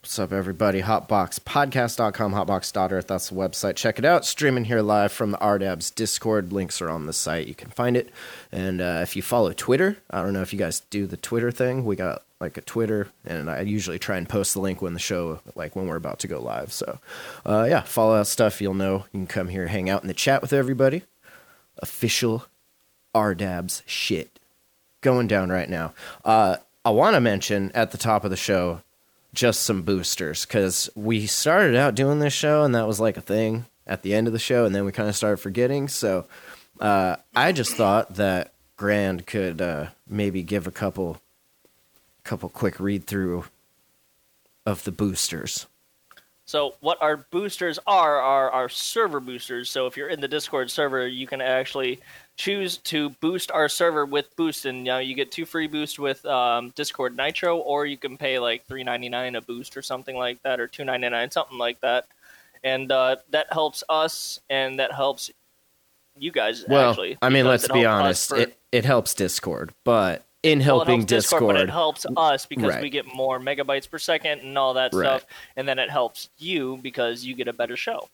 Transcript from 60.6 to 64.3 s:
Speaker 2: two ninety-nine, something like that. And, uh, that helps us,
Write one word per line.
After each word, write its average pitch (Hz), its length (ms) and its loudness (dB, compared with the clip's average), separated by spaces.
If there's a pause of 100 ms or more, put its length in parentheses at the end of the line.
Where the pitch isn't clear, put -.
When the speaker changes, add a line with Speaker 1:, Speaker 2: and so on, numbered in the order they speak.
Speaker 2:
two - 200 -14
ninety-nine, 123 440 -2
something 139 300 -4
like 120 220 -4
that. 120 240 0 (580)
And, 131 280 -2
uh, 131 260 4 (120)
that 151 220 0
helps 156 360 -2
us, - 520 -2 (100)